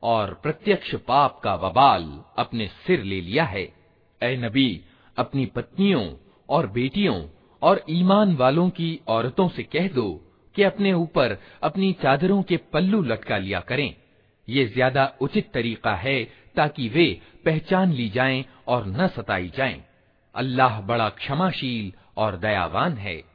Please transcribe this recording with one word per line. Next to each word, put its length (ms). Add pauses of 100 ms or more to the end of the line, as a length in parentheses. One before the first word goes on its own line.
और 400
प्रत्यक्ष 520
पाप 440
का 160
वबाल 680 (140)
अपने 300
सिर 360
ले 180
लिया 220
है। 300 (500)
ए 140
नबी, 440 (360)
अपनी 280
पत्नियों 680 (360)
और 180
बेटियों 600 (340)
और 280
ईमान 460
वालों 340
की 380
औरतों 420
से 140
कह 240
दो 400 (280)
कि 80
अपने 300
ऊपर 480 (220)
अपनी 300
चादरों 500
के 140
पल्लू 440
लटका 360
लिया 220
करें। 360 (540)
ये 160
ज्यादा 560
उचित 320
तरीका 420
है 280 (320)
ताकि 340
वे 320 (240)
पहचान 480
ली 160
जाएं 360 (220)
और 200
न 200
सताई 500
जाएं। 260 (520)
अल्लाह 460
बड़ा 280
क्षमाशील 840 (240)
और 200
दयावान 560
है। 300 (120)